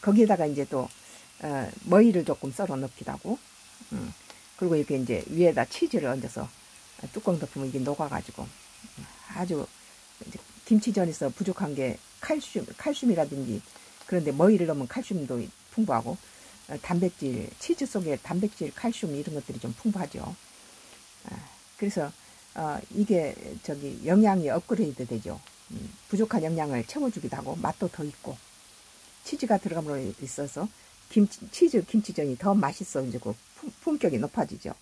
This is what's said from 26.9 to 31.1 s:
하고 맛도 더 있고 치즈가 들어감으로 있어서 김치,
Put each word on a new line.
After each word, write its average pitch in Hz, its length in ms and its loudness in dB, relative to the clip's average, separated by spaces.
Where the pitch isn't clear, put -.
하고 139 200 -6
맛도 170 320 -2
더 165 160 -6
있고 135 320 -10
치즈가 233 340 0
들어감으로 151 540 -4
있어서 143 460 -6
김치, - 320 4